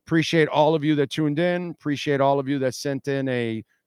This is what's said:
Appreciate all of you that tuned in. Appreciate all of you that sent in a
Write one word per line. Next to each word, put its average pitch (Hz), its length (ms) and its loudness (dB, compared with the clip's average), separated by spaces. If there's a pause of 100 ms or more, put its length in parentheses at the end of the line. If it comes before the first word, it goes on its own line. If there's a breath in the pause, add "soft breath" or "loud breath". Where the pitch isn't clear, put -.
Appreciate 160 400 2
all 151 300 2
of 143 80 -4
you 151 100 2
that 143 160 0
tuned 151 300 -2
in. 175 300 -2
Appreciate 143 500 -2
all 139 180 4
of 135 80 -4
you 139 140 -2
that 127 160 -2
sent 139 320 -6
in 139 200 -2
a 117 360 -4 (220)